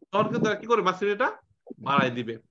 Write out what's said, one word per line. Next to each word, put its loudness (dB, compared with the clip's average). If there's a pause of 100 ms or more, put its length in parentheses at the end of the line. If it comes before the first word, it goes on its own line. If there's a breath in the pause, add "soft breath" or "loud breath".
(120)
তখন 2
কিন্তু -2
তারা 0
কি -10
করবে? 4
মাসিমানিটা 0 (420)
বাড়াই 2
দিবে। -6 (140)